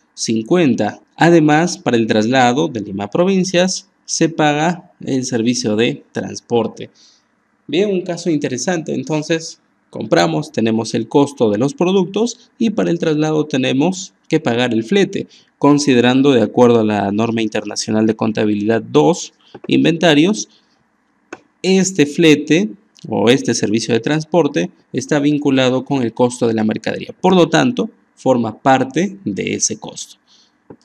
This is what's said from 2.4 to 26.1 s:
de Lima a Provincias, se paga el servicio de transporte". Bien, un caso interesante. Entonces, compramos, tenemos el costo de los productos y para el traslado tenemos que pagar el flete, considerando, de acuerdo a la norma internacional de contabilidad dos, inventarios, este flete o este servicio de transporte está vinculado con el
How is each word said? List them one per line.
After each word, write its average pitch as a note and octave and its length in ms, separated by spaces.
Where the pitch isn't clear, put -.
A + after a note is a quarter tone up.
de B2 120
Lima G2+ 240
a - 60
Provincias, F#3 800
se - 240
paga D#3 720
el C3 240
servicio A#2+ 520
de B2 340
transporte". A2 800
Bien, F#3 220
un F#3 120
caso E3+ 260
interesante. D3 640
Entonces, D3+ 680
compramos, E3 640
tenemos A2+ 420
el A2+ 140
costo C3+ 420
de G2+ 80
los C#3 160
productos G3 840
y A3+ 120
para F#3+ 200
el E3+ 80
traslado D#3 480
tenemos C3+ 680
que D#3 120
pagar A#2+ 340
el A2+ 100
flete, G3 440
considerando, C3+ 720
de A2+ 100
acuerdo A#2+ 380
a G#2+ 40
la G2+ 280
norma A2+ 280
internacional G#2+ 640
de G#2+ 100
contabilidad A2 640
dos, D3+ 500
inventarios, D#3+ 840
este F#3 440
flete D#3 640
o G#2+ 200
este C3+ 240
servicio A2 400
de A2+ 80
transporte D#3 720
está C3 260
vinculado C3+ 680
con C#3 180
el A2+ 120